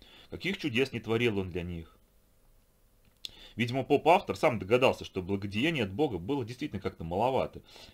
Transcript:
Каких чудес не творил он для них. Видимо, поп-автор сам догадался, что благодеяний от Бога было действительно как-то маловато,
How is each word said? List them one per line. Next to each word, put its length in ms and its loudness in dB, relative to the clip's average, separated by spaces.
Каких 280 -6
чудес 340 -2
не 80 -6
творил 400 0
он 100 -4
для 140 -6
них. 340 -10
Видимо, 280 -2
поп-автор 520 4
сам 240 2
догадался, 440 4
что 200 -6
благодеяний 600 -2
от 80 -4
Бога 280 0
было 260 -4
действительно 340 -8
как-то 240 -8
маловато, 580 -2